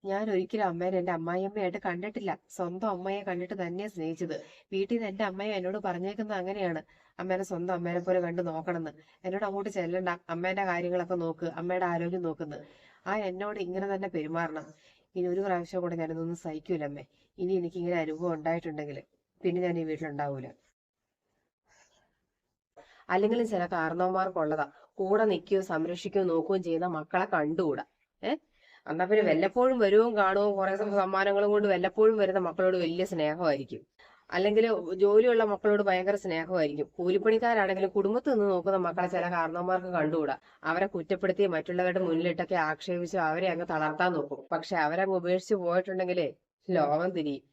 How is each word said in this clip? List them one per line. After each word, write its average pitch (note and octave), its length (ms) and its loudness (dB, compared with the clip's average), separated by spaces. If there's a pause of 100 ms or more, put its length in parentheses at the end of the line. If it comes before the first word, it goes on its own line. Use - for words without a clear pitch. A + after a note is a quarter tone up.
ഞാൻ G3 280 -2
ഒരിക്കലും G3 340 0
അമ്മേനെ F3+ 320 -2
എന്റെ F3+ 140 -2
അമ്മായിയമ്മയായിട്ട് F3+ 720 -4
കണ്ടിട്ടില്ല. G3 460 -6 (240)
സ്വന്തം F#3 340 -4
അമ്മയെ F#3+ 340 -4
കണ്ടിട്ട് F3+ 380 -6
തന്നെയാ F3+ 260 -6
സ്നേഹിച്ചത്. E3 480 -6 (360)
വീട്ടിൽ G3 240 -2
നിന്ന് A3+ 160 -2
എന്റെ G3 180 -4
അമ്മയും G3+ 280 -6
എന്നോട് F#3 200 -4 (100)
പറഞ്ഞേക്കുന്നത് G3+ 540 -4
അങ്ങനെയാണ്, F3+ 400 -2 (380)
അമ്മേനെ F#3 320 -2
സ്വന്തം F3+ 220 -2
അമ്മേനെ F3 260 -2
പോലെ F#3 260 0
കണ്ട് E3+ 220 -4
നോക്കണമെന്ന്. D#3+ 560 -6 (200)
എന്നോട് G3 240 -4
അങ്ങോട്ട് G3 220 -4
ചെല്ലണ്ട, F3+ 400 -2 (200)
അമ്മേന്റെ F#3 420 -2
കാര്യങ്ങളൊക്കെ F3 520 -2
നോക്ക്, E3 220 -4 (140)
അമ്മയുടെ F3+ 260 -2
ആരോഗ്യം E3+ 420 -2
നോക്കുന്നു. D3+ 320 -6 (480)
ആ G3 80 -2 (140)
എന്നോട് G#3 300 -6
ഇങ്ങനെ F#3+ 360 -4
തന്നെ F#3+ 200 -6
പെരുമാറണം. D#3 520 -4 (480)
ഇനി F3+ 120 -2
ഒരു F3+ 140 -2
പ്രാവശ്യം F3+ 400 -2
കൂടെ F3 140 -4
ഞാനിതൊന്നും E3 500 -4
സഹിക്കൂല D#3 380 -6
അമ്മേ. C#3+ 200 -8 (340)
ഇനി F#3 160 -2
എനിക്കിങ്ങനെ F3 500 -2
അനുഭവം D#3+ 300 -2
ഉണ്ടായിട്ടുണ്ടെങ്കിൽ D#3 680 -4 (420)
പിന്നെ F3+ 200 0
ഞാൻ F3+ 180 0
ഈ E3 40 -2
വീട്ടിലുണ്ടാവൂല. D3 640 -4 (2500)
അല്ലെങ്കിലും G#3+ 380 2
ചില F#3+ 180 -2
കാരണവന്മാർക്കുള്ളതാ, E3+ 1000 0 (340)
കൂടെ G3+ 260 4
നിൽക്കുകയോ F#3+ 360 2
സംരക്ഷിക്കുകയോ F3 640 -2
നോക്കുകയോ F3 420 2
ചെയ്യുന്ന E3 220 0
മക്കളെ F3 460 -2
കണ്ടുകൂടാ. D#3 500 0 (400)
ഏ, G#3+ 80 -2 (560)
എന്നാ E3 180 -2
പിന്നെ G#3 240 4
വല്ലപ്പോഴും A3 500 4
വരുവും G#3+ 380 6
കാണുവും G3+ 380 4
കുറെ F#3+ 200 0
സം-, G3+ 260 -2
സമ്മാനങ്ങളും G3 500 4
കൊണ്ട് G#3 160 4
വല്ലപ്പോഴും G3 500 4
വരുന്ന F#3+ 220 4
മക്കളോട് F#3 380 2
വലിയ F3 280 0
സ്നേഹമായിരിക്കും. D3+ 760 0 (500)
അല്ലെങ്കിൽ G#3 340 4 (380)
ജോലിയുള്ള A3+ 400 8
മക്കളോട് G#3 400 2
ഭയങ്കര F#3+ 320 2
സ്നേഹമായിരിക്കും. E3 720 -2 (100)
കൂലിപ്പണിക്കാരാണെങ്കിലും G3+ 920 2
കുടുംബത്തിൽ G#3+ 420 0
നിന്ന് G#3 180 4
നോക്കുന്ന F#3+ 280 2
മക്കളെ F3+ 300 0
ചില F3 240 0
കാരണവന്മാർക്ക് F3 560 0
കണ്ടുകൂടാ. D#3 500 0 (260)
അവരെ E3+ 240 0
കുറ്റപ്പെടുത്തി F#3+ 600 0
മറ്റുള്ളവരുടെ F3+ 520 0
മുന്നിലിട്ടൊക്കെ E3+ 560 0
ആക്ഷേപിച്ച് F3 600 -2
അവരെ E3+ 360 0
അങ്ങ് E3+ 160 -4
തളർത്താൻ D#3 440 0
നോക്കും. C#3+ 380 -6
പക്ഷെ E3+ 260 -4
അവരങ്ങ് F3 380 2
ഉപേക്ഷിച്ച് F3+ 400 0
പോയിട്ടുണ്ടെങ്കിലേ F3+ 720 0 (420)
ലോകം D#3+ 400 2
തിരിയും. D3+ 440 -4